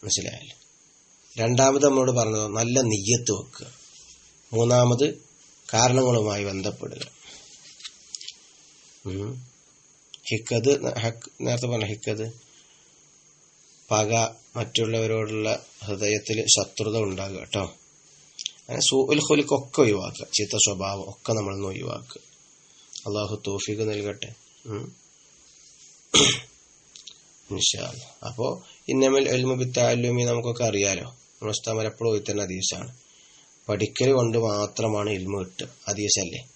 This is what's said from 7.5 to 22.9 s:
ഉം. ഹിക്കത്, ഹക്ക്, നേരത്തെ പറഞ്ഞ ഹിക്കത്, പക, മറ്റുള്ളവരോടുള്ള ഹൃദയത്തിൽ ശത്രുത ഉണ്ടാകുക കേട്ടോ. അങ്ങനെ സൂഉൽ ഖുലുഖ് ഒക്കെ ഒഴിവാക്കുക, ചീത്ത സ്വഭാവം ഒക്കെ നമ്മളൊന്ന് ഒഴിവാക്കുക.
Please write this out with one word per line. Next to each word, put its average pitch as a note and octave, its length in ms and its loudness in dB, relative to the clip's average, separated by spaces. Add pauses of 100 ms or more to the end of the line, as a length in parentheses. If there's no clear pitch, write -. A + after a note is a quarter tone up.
ഉം. G2+ 280 -8 (920)
ഹിക്കത്, A#2+ 760 0
ഹക്ക്, A#2 320 -6 (100)
നേരത്തെ B2 260 -2
പറഞ്ഞ A2+ 180 -2
ഹിക്കത്, G#2+ 400 -6 (1700)
പക, G#2+ 240 2 (400)
മറ്റുള്ളവരോടുള്ള A2 1080 -2 (140)
ഹൃദയത്തിൽ G#2 640 -2
ശത്രുത G#2+ 520 2
ഉണ്ടാകുക G2 400 -4
കേട്ടോ. - 260 -4 (920)
അങ്ങനെ - 260 -6
സൂഉൽ C3+ 380 4
ഖുലുഖ് D3 340 2
ഒക്കെ C3+ 280 0
ഒഴിവാക്കുക, G2+ 520 0
ചീത്ത G#2+ 240 -2
സ്വഭാവം G2 520 0
ഒക്കെ - 240 -4
നമ്മളൊന്ന് G2 340 -4
ഒഴിവാക്കുക. - 540 -10 (840)